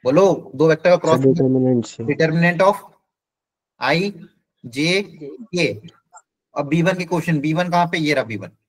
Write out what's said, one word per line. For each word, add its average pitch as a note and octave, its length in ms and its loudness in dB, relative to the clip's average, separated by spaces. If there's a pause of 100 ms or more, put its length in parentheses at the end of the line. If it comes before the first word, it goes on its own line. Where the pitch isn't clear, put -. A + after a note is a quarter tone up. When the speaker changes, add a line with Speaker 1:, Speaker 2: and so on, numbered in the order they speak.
Speaker 1:
बोलो, E3 500 2
दो D3+ 140 2
vector D#3+ 220 2
का F3 60 6
cross D#3+ 220 2
Speaker 2:
सर, C3+ 80 2
डिटरमिनेंट C3 600 2
से। - 180 -14
Speaker 1:
determinant D#3+ 580 0
of G3+ 160 2 (1000)
I, C#3 180 0 (680)
J, C3 220 -4 (680)
K। E3+ 120 0 (880)
अब C#3+ 140 -6
बी E3 140 0
वन F#3 160 0
के F3+ 60 -8
question, E3 360 -2
B D3+ 140 -4
one F3+ 160 -4
कहाँ F3 160 0
पे? F3 120 -4
ये D3+ 160 0
रहा C3 100 -2
बी A2 120 -8
वन। F#2 200 -14 (120)